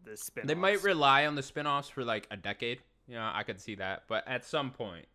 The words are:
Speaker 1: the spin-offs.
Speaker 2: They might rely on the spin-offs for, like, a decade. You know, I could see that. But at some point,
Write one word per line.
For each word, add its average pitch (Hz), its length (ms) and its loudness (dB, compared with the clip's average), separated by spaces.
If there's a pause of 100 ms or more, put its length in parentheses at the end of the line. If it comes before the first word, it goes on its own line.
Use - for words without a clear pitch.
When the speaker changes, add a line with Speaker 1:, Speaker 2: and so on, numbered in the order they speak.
Speaker 1:
the 107 140 -14
spin-offs. - 300 -8
Speaker 2:
They 156 80 0
might 190 280 2
rely 147 440 6
on 147 80 0
the 139 80 -2
spin-offs 143 440 -2
for, 131 160 -6
like, 110 280 -2
a 104 40 -8
decade. 101 460 -4 (260)
You 123 80 -16
know, 110 160 -4
I 104 120 -2
could 95 180 -8
see 107 140 -10
that. 95 320 -4
But 110 200 -2
at 127 160 -4
some 139 280 -4
point, 92 420 -10